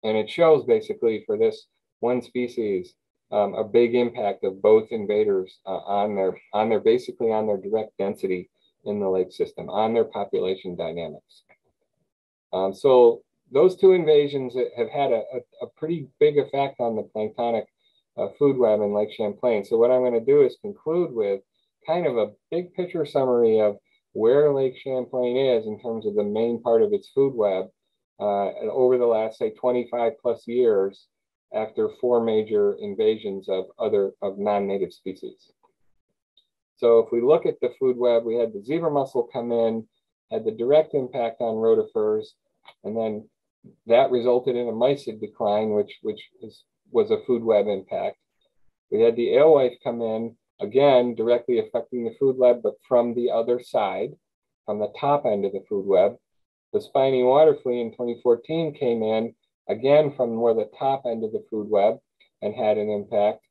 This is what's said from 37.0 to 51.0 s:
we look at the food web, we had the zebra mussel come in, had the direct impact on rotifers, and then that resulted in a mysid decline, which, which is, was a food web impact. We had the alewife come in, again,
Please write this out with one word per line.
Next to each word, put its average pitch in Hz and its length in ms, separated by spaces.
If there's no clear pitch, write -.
we 117 100
look 151 240
at - 140
the 123 180
food 127 180
web, 117 280
we 113 120
had 113 160
the 101 100
zebra 160 280
mussel 135 420
come 120 200
in, 113 340
had 110 140
the 113 60
direct 131 440
impact 123 460
on 113 140
rotifers, 107 720
and 107 120
then 110 320
that 120 240
resulted 123 460
in 120 120
a 110 40
mysid 120 480
decline, 107 500
which, 104 320
which 104 180
is, - 220
was 110 200
a 107 160
food 117 160
web 107 240
impact. 98 520
We 107 100
had 113 160
the 120 200
alewife 139 460
come 117 200
in, 113 340
again, 123 540